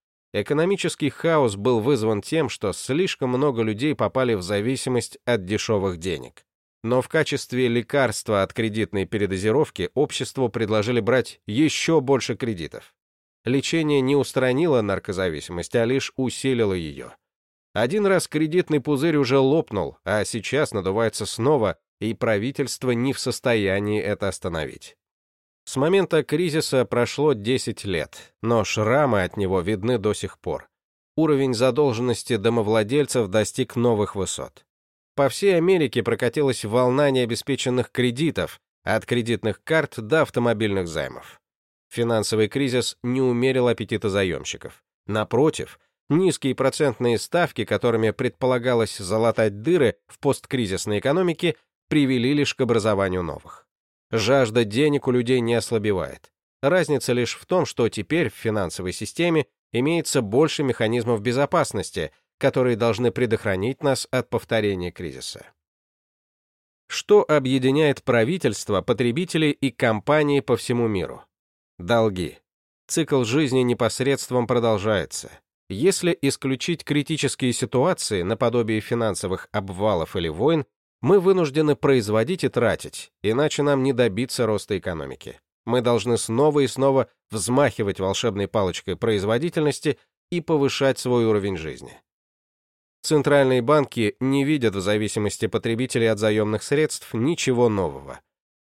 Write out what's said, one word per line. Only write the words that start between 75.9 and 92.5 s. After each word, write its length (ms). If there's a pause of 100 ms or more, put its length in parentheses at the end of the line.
исключить 640
критические 720
ситуации, 680
наподобие 600
финансовых 720
обвалов 640
или 120
войн, 380 (360)
мы 180
вынуждены 560
производить 680
и 60
тратить, 640 (120)
иначе 400
нам 180
не 100
добиться 540
роста 320
экономики. 640 (260)
Мы 160
должны 360
снова 420
и 80
снова 420 (220)
взмахивать 680
волшебной 480
палочкой 480
производительности 1040 (320)
и 100
повышать 600
свой 260
уровень 320
жизни. 420 (1000)